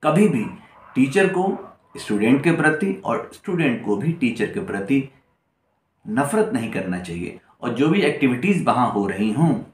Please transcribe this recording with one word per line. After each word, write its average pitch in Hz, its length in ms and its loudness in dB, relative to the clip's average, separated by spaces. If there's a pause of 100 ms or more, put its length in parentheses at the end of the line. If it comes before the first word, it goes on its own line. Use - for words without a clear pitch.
कभी 165 240 4
भी 120 180 0 (500)
teacher 139 340 4
को 185 220 0 (460)
student 117 460 2
के 170 80 4
प्रति 156 440 2
और - 380 -6
student 151 520 -2
को 104 120 0
भी 156 160 -2
teacher 110 400 -2
के 95 120 -6
प्रति 104 380 -2 (1000)
नफरत 214 480 0
नहीं 117 180 -4
करना 92 280 -4
चाहिए, 87 400 -10 (220)
और 120 120 -4
जो 135 160 2
भी 196 140 4
activities 139 640 0
वहाँ 120 260 2
हो 101 160 0
रही 101 240 -2
हों 147 220 2 (200)